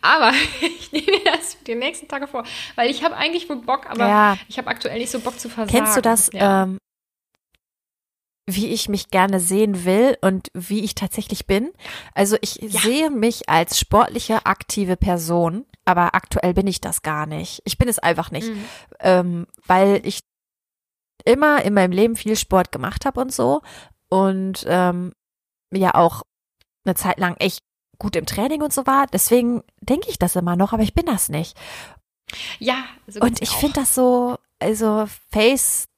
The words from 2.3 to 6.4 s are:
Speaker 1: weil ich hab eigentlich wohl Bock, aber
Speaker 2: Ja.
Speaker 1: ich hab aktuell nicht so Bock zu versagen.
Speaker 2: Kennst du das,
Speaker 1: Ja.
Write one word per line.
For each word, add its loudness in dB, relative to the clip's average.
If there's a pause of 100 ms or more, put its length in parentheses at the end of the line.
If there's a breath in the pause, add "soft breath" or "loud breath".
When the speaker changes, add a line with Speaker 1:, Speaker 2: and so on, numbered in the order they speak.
Speaker 1:
weil 2
ich -4
hab 0
eigentlich -2
wohl -6
Bock, -4
aber 0
Speaker 2:
Ja. 4 (100)
Speaker 1:
ich -12
hab -8
aktuell -6
nicht -6
so -6
Bock -8
zu -10
versagen. -2
Speaker 2:
Kennst 4
du 2
das, 2
Speaker 1:
Ja. 4